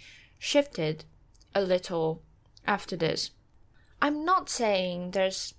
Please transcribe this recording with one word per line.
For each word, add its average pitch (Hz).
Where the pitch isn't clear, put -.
shifted 160
a 208
little 175
after 196
this. -
I'm 294
not 349
saying 180
there's 190